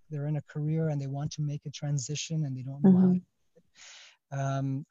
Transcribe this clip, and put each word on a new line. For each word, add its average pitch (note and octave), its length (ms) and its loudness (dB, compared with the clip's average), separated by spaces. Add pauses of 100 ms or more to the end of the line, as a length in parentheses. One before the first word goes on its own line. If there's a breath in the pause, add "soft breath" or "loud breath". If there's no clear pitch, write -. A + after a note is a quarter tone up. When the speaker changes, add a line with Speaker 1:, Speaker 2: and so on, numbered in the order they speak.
(100)
Speaker 1:
they're D3 160 -6
in D3+ 100 -2
a C#3+ 60 -4
career D#3 480 -2
and C#3+ 100 -2
they C#3 60 -6
want C#3 260 -6
to D3+ 100 -6
make D3 220 -4
a D3 60 -10
transition D3 720 -4
and C3+ 120 -4
they B2+ 60 -8
don't C3+ 200 -6
know F#3 160 10
how F#3 80 8
Speaker 2:
Mm-hmm. F#3 80 6
Speaker 1:
to F#3 60 2
do - 20 -8 (340)
it. - 840 -16
Um, C3+ 520 -2